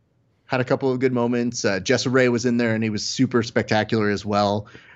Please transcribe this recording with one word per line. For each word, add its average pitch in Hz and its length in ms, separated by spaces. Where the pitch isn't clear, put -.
had 127 140
a 123 40
couple 135 260
of 127 80
good 127 140
moments. 120 520
Uh, 98 140
Jessa 123 340
Ray 127 180
was 120 160
in 120 100
there, 117 180
and 110 80
he 110 80
was 104 160
super 120 380
spectacular 107 680
as 98 140
well. 104 420